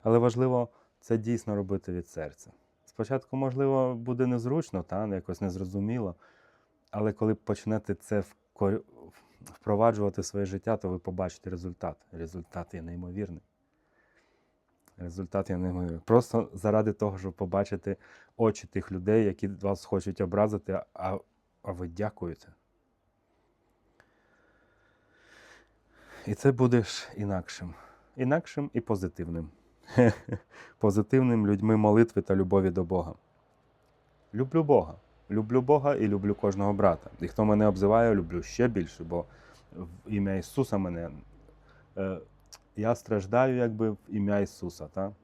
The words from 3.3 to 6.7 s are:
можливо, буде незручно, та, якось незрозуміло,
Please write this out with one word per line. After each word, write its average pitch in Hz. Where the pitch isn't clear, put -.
можливо, 131
буде 123
незручно, 123
та, 101
якось 92
незрозуміло, 98